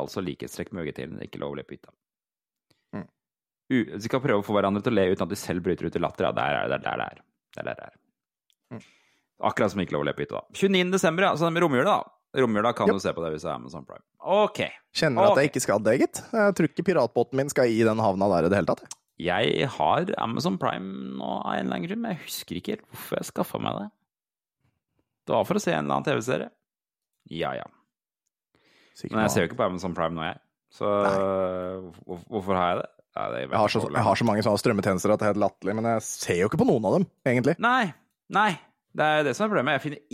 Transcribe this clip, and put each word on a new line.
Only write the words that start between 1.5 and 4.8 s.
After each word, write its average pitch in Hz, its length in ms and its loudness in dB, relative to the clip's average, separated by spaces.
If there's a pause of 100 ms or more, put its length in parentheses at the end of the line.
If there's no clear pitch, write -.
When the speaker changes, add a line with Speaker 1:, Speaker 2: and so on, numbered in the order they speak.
Speaker 1:
å - 20 -10
le 67 60 -10
på - 140 -18
hytta. - 120 -20 (1040)
Speaker 2:
Mm. - 140 -10 (640)
Speaker 1:
U-, 123 140 2 (100)
de 101 100 -8
skal 123 160 -2
prøve 113 220 2
å - 20 -14
få 110 80 -2
hverandre 101 320 2